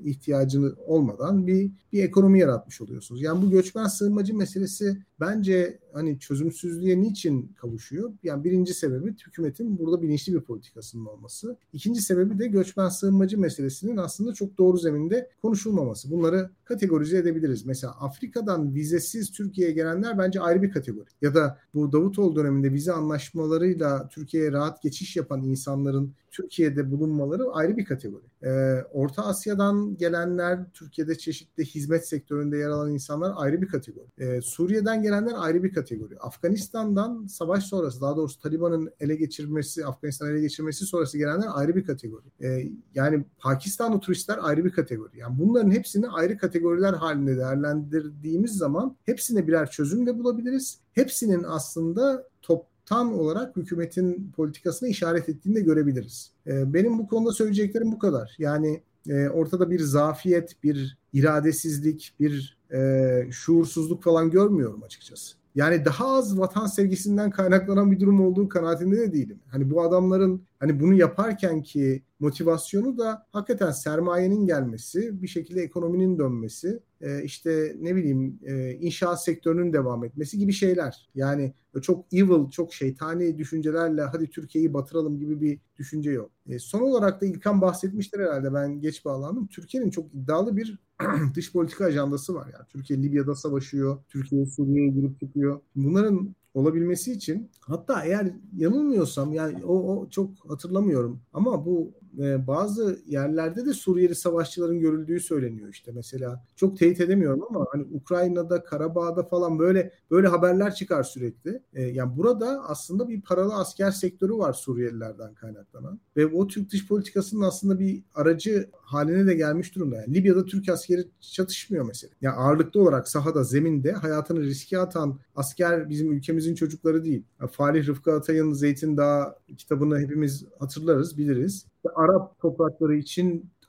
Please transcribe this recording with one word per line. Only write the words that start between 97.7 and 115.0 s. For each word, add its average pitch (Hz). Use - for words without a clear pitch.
eğer 185
yanılmıyorsam, 175
yani 160
o, 185
o 196
çok 190
hatırlamıyorum 151
ama 180
bu, 175
e, 139
bazı 202
yerlerde 160
de 285
Suriyeli 180
savaşçıların 170
görüldüğü 160
söyleniyor 117
işte. 110
Mesela 123
çok 190
teyit 175
edemiyorum 175
ama 180
hani 143
Ukrayna'da, 175
Karabağ'da 165
falan 175
böyle, 185
böyle 185
haberler 180
çıkar 165
sürekli. 131
E, 131
yani 123
burada 233
aslında 190
bir 220
paralı 190
asker 196
sektörü 190
var 196
Suriyelilerden 113